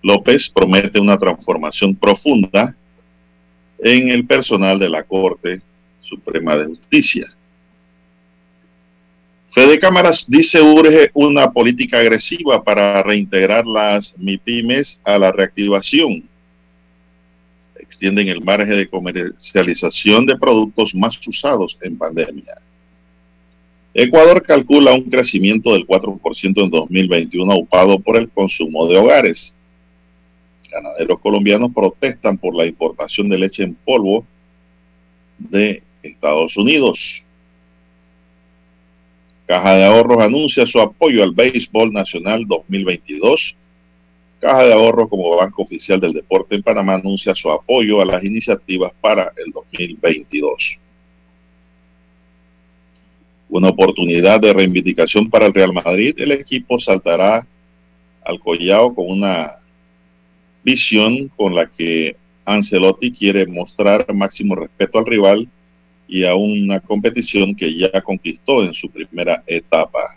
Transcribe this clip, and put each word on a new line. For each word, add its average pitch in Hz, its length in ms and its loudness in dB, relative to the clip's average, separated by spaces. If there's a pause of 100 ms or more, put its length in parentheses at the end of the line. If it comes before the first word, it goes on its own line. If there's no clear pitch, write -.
López 202 460 2
promete 98 500 2
una 101 180 2
transformación 87 760 -2
profunda 107 800 0 (1040)
en 127 300 2
el 123 180 -2
personal 104 500 0
de 95 120 0
la 78 140 -4
Corte 90 580 -6 (400)
Suprema 80 540 -8
de 76 100 -4
Justicia. - 600 -2 (2250)
Fede 143 300 6
Cámaras 180 480 2
dice 160 340 4
urge 156 520 8
una 143 380 2
política 123 480 -2
agresiva 117 640 0
para 101 380 2
reintegrar 101 640 0
las 104 520 -2
mipymes 117 840 -4
a 101 140 2
la 95 140 4
reactivación. 101 960 -2 (1500)
Extienden 98 480 -4
el 85 160 -6
margen 101 260 0
de 101 180 -2
comercialización 90 1400 -2
de 135 100 0
productos 110 560 0
más 101 340 -4
usados 113 540 -4
en 87 160 -12
pandemia. 80 640 -10 (1300)
Ecuador 160 480 6
calcula 139 500 4
un 127 160 -2
crecimiento 110 640 0
del - 140 0
cuatro 98 300 0
por - 180 -8
ciento 101 280 -2
en 95 60 0
dos 80 220 -2
mil 92 160 0
veintiuno, 90 460 -2
aupado 95 460 2
por 110 180 0
el 113 120 0
consumo 82 580 -4
de 90 100 4
hogares. 117 580 2 (1120)
Ganaderos 80 500 -6
colombianos 104 540 0
protestan 107 640 -2
por 90 180 -6
la 82 100 0
importación 82 640 -6
de 95 100 0
leche 98 240 -4
en 87 100 -8
polvo 110 520 -2 (1120)
de 101 440 -2 (200)
Estados 78 560 -2
Unidos. 120 640 0 (2250)
Caja 92 280 2
de 95 100 6
Ahorros 117 360 4
anuncia 131 440 0
su - 140 0
apoyo 117 440 2
al 92 80 0
Béisbol 113 600 0
Nacional 101 520 -6
dos 90 220 -4
mil 98 160 -6
veintidós. 90 720 -2 (840)
Caja 131 260 4
de 120 80 6
Ahorros, 113 360 2
como 87 280 -2
banco 98 260 -2
oficial 95 360 -4
del 87 140 -2
deporte 95 420 -4
en 101 60 -6
Panamá, 98 340 -2
anuncia 95 380 -4
su - 160 -6
apoyo 104 520 0
a 92 40 4
las 92 180 -4
iniciativas 98 680 -6 (100)
para 101 300 0 (120)
el 82 80 -14
dos 90 200 -16
mil 87 280 -10
veintidós. 76 800 -6 (2750)
Una 95 200 2
oportunidad 92 720 2
de 104 120 6
reivindicación 92 760 0
para 110 180 4
el 101 60 2
Real 92 200 2
Madrid. 92 440 -2
El 143 140 -4
equipo 131 480 -6
saltará 98 680 0 (760)
al 90 160 -8
collao 95 540 0
con 90 160 -8
una 92 440 -4 (1120)
visión 123 640 -4
con 95 260 -4
la 82 120 -2
que 82 480 -6 (280)
Ancelotti 101 680 -2
quiere 98 360 -2
mostrar 101 640 -4
máximo 101 420 -4
respeto - 440 -8
al 113 60 -2
rival 107 420 2 (600)
y 92 160 -4
a 90 120 0
una 101 460 -2
competición 101 720 -4
que 82 200 -6
ya 95 260 -2
conquistó 101 600 -4
en 87 120 -6
su - 160 -14
primera 85 560 -6
etapa. 82 540 -4 (160)